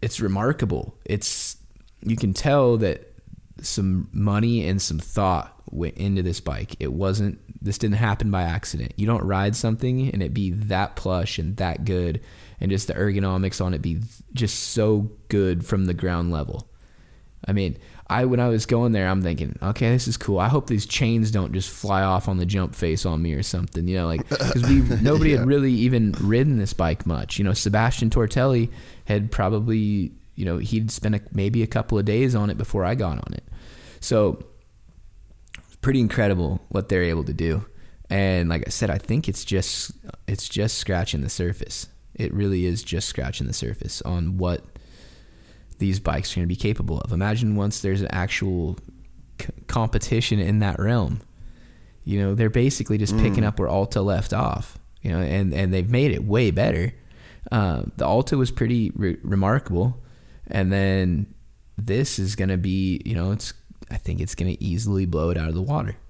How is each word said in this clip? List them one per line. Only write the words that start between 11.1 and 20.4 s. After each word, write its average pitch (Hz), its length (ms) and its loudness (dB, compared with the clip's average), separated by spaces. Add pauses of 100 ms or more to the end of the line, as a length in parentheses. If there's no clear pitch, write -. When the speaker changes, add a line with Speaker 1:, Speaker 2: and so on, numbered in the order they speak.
Speaker 1:
and 85 160 -2
that 92 300 -2
good, 90 340 0 (400)
and 98 100 0
just 98 180 0
the - 80 -4
ergonomics 95 680 0
on 90 100 0
it 73 80 -2
be 82 120 -2
th-, 107 120 -2 (280)
just 113 260 -2
so 107 500 2 (200)
good 92 360 2
from 98 200 0
the 90 80 0
ground 87 400 0
level. - 360 -6 (800)
I 95 60 0
mean, 98 240 0 (300)
I, 123 180 2
when 123 140 4
I 123 100 4
was 113 160 2
going 120 260 2
there, 98 160 2
I'm 95 140 2
thinking, 85 400 -2
"Okay, 113 280 0
this 123 180 4
is 113 100 -2
cool. 98 220 0